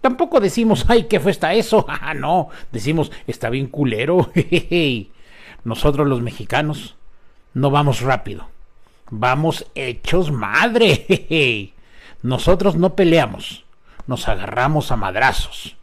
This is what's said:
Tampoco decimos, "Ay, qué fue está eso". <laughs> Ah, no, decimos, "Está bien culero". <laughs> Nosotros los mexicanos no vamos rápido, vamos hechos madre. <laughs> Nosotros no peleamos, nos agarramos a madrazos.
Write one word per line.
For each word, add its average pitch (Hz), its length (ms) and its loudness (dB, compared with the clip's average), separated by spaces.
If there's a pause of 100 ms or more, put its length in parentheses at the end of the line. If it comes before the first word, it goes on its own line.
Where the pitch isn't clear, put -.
Tampoco 262 380 2
decimos, 220 500 2
"Ay, 233 160 6
qué - 140 0
fue 185 120 2
está 165 220 0
eso". 214 340 2
<laughs> - 20 -10
Ah, 143 240 -6
no, 151 360 0 (220)
decimos, 139 400 -2 (160)
"Está 117 220 -6
bien 131 180 -2
culero". 139 640 0 (600)
<laughs> - 720 -12
Nosotros 139 440 2
los 131 140 0
mexicanos 123 760 -4 (580)
no 135 180 2
vamos 143 300 2
rápido, 120 480 -2 (600)
vamos 127 560 0 (100)
hechos 139 560 -2
madre. 151 1400 0 (240)
<laughs> - 240 -18
Nosotros 165 540 2
no 185 200 2
peleamos, 160 720 2 (420)
nos 127 200 -4
agarramos 113 640 0
a 120 60 2
madrazos. 107 840 0